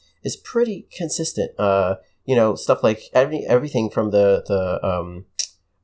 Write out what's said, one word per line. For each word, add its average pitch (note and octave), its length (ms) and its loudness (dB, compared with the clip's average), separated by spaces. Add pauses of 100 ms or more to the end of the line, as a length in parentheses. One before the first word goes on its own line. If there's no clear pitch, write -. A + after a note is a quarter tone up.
(220)
is - 140 -6
pretty A#3 580 -4
consistent. - 640 -4
Uh, G2 360 2 (320)
you C3 100 2
know, A2 180 2
stuff - 280 -2
like A2 200 0 (120)
every-, D3 320 2
everything B2 420 0
from G#2+ 220 -2
the, G2 360 4
the, F#2 400 -2
um, F2+ 380 -6 (600)